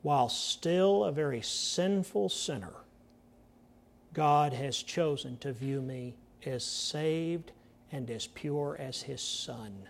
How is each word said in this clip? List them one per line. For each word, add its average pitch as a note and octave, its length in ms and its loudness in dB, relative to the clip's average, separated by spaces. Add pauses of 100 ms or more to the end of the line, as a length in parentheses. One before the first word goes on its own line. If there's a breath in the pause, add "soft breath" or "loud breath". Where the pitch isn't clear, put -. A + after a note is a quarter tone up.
While C#3+ 260 4
still F#3+ 720 4
a F3+ 80 2
very C#3 300 0
sinful F#3+ 880 0
sinner, G2+ 440 -4 (1400)
God D3 400 6
has B2+ 300 -2
chosen C#3+ 560 0
to C#3 140 -4
view C3+ 280 -2
me B2+ 340 -8 (300)
as C3 180 -4
saved E3 880 -2 (400 loud breath)
and B2+ 200 -4
as A2 160 -6
pure D3 520 -2
as C3 240 -8
His C3 180 -6
Son. G#2 680 -8